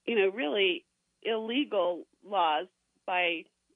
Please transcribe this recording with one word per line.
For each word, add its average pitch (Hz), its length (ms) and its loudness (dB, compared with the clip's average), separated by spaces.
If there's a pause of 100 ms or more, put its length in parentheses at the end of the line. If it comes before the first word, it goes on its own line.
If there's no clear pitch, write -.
you 233 100 0
know, 196 140 4
really 202 560 0 (360)
illegal 220 840 -2 (180)
laws 175 420 0 (400)
by 175 380 0 (320)